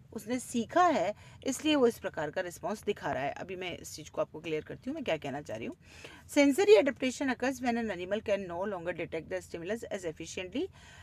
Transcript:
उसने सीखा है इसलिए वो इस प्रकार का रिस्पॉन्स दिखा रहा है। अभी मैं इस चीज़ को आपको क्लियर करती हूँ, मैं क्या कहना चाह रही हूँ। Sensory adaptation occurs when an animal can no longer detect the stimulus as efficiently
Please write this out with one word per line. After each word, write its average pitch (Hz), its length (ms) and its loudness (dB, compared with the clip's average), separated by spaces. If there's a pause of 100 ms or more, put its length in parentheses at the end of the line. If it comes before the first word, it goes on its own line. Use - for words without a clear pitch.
(120)
उसने 226 260 -4
सीखा 247 480 4
है 208 280 4 (320)
इसलिए 294 280 2
वो 262 120 6
इस 233 120 4
प्रकार 156 320 -4
का 190 100 -4
रिस्पॉन्स 180 440 -6
दिखा 202 280 -2
रहा 131 100 -2
है। - 100 -2
अभी 180 240 -8
मैं 180 220 -8
इस - 160 -14
चीज़ 156 160 -14
को - 100 -4
आपको 156 200 -4
क्लियर 156 240 -4
करती 151 260 -10
हूँ, 311 40 -4
मैं 302 100 -8
क्या 170 120 0
कहना 143 240 -6
चाह 113 160 -8
रही 113 100 -8
हूँ। - 100 -10 (540)
Sensory 294 520 8
adaptation 262 540 0
occurs 254 280 -2
when 233 200 0
an 202 120 -4
animal 196 320 -4
can 196 200 0
no 185 260 -4
longer 170 220 -4
detect 160 360 -6
the 180 160 -6
stimulus 180 440 -6
as 180 220 -4
efficiently 185 540 -6 (340)